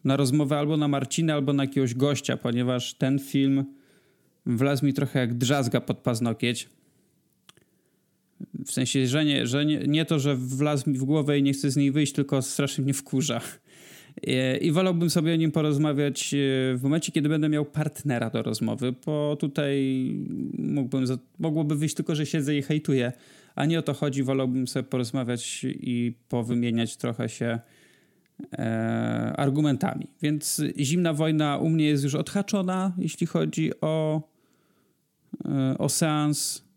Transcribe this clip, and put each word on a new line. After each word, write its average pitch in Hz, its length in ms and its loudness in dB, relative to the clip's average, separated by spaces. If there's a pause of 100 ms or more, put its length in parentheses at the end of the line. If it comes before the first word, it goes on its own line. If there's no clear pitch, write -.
na 135 140 2
rozmowę 143 400 2
albo 147 200 0
na 151 100 2
Marcina, 143 460 0
albo 143 200 0
na 139 100 2
jakiegoś 135 300 0
gościa, 131 440 0
ponieważ 123 560 -2
ten 135 260 0
film 135 460 2 (800)
wlazł 135 400 2
mi 139 80 2
trochę 139 260 0
jak 120 180 0
drzazga 127 440 2
pod - 160 -4
paznokieć. 117 720 -2 (2000)
W - 60 -10
sensie, 131 360 0
że 151 180 2
nie, 135 220 2
że 143 180 0
nie, 151 140 0
nie 151 260 2
to, 160 140 2
że 139 160 2
wlazł 131 540 0
mi 135 80 0
w 135 60 -2
głowę 143 360 2
i 139 40 4
nie 139 100 4
chcę 139 180 0
z 131 40 0
niej 139 160 4
wyjść, 143 220 0
tylko 139 280 0
strasznie 135 420 -2
mnie 135 100 0
wkurza. 131 480 -2 (840)
E, 131 300 2
i 170 140 2
wolałbym 175 380 2
sobie 165 240 2
o - 20 2
nim 160 160 2
porozmawiać, 147 800 0
e, 139 40 0 (400)
w - 60 -2
momencie, 147 280 0
kiedy 147 180 2
będę 156 200 2
miał 151 160 2
partnera 147 640 -2
do 113 140 -2
rozmowy, 117 500 -2 (120)
bo 147 340 -2
tutaj 139 680 0 (480)
mógłbym 135 500 -2
za-, 127 100 -2 (220)
mogłoby 156 360 0
wyjść 151 200 -2
tylko, 156 200 -2
że 147 100 -2
siedzę 147 320 0
i 139 40 0
hejtuję, 135 520 0 (420)
a 139 100 0
nie 165 140 2
o - 20 -2
to 151 120 -2
chodzi. 135 300 -2
Wolałbym 131 440 0
sobie 131 160 -4
porozmawiać 123 880 -4
i 120 440 -2 (160)
powymieniać 117 680 0
trochę 120 320 -4
się, 117 300 -2 (960)
e, 113 840 -2
argumentami. 143 680 0 (140)
Więc 151 400 -2 (180)
Zimna 160 340 2
Wojna 151 440 2
u 165 120 2
mnie 160 160 4
jest 147 180 4
już 143 120 0
odhaczona, 185 840 0
jeśli 170 300 -2
chodzi 160 440 0 (100)
o, 156 400 0 (1200)
e, 131 320 0
o 147 120 2
seans. 151 760 0 (120)